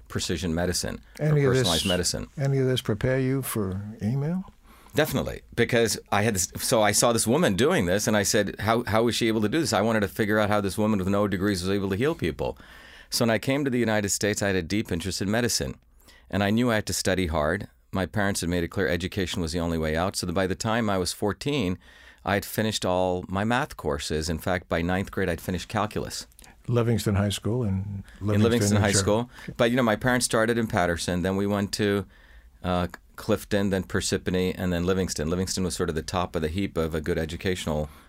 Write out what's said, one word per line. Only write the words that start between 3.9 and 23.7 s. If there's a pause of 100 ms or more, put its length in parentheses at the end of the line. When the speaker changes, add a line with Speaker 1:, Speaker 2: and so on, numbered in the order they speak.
Speaker 2:
email? (520)
Speaker 1:
Definitely, (120)
because (120)
I
had
this,
so
I
saw
this
woman
doing
this,
and
I
said,
"How,
how
was
she
able
to
do
this?"
I
wanted
to
figure
out
how
this
woman
with
no
degrees
was
able
to
heal
people. (540)
So
when
I
came
to
the
United
States,
I
had
a
deep
interest
in
medicine, (560)
and
I
knew
I
had
to
study
hard. (240)
My
parents
had
made
it
clear
education
was
the
only
way
out.
So
that
by
the
time
I
was
fourteen, (480)
I
had
finished
all
my
math